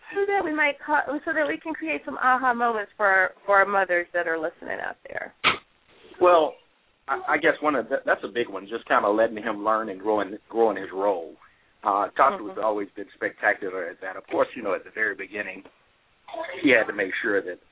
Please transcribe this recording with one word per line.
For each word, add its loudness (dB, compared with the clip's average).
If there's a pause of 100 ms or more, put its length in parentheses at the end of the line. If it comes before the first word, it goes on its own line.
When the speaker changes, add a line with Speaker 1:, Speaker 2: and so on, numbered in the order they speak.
(140)
Speaker 1:
So 0
that 0
we -4
might 0 (100)
ca-, 0 (160)
so -4
that 0
we -4
can -8
create -6
some -10
aha 2
moments -2
for 2
our, 4 (160)
for 6
our 6
mothers 0
that -2
are 0
listening -8
out -10 (120)
there. -10 (880)
Speaker 2:
Well, 6 (540)
I, -2 (100)
I 4
guess 4
one 2
of -2
the, -2
that's 0
a -6
big -2
one, -12
just -8
kinda 4
letting 2
him -6
learn 0
and -8
grow 0
in, -6 (100)
grow 4
in -4
his -10
role. -2 (500)
Uh, 2 (100)
Tasha 4
Speaker 1:
Mm-hmm. -10
Speaker 2:
has -12
always -2
been -12 (100)
spectacular -2
at -14
that. -10
Of -16
course, 0
you -12
know, -2
at -8
the -20
very -2
beginning, -10 (1000)
she 6
had 6
to -6
make -2 (120)
sure 0
that -10 (140)